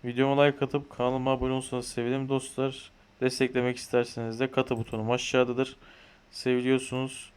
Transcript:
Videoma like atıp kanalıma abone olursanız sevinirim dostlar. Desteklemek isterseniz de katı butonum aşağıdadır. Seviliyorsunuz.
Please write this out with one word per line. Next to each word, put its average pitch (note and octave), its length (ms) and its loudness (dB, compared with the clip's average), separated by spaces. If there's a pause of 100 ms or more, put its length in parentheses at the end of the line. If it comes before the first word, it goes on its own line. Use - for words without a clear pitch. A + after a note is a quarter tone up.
Videoma C3+ 360 4
like C#3+ 240 4
atıp C#3+ 240 -4
kanalıma B2+ 420 0
abone C3 220 0
olursanız B2+ 340 -4
sevinirim C3 420 -2
dostlar. C3+ 640 -2 (300)
Desteklemek B2+ 560 2
isterseniz A#2 640 -2
de C3 120 0
katı B2+ 260 0
butonum A2 340 -4
aşağıdadır. B2 680 2 (540)
Seviliyorsunuz. B2+ 1040 0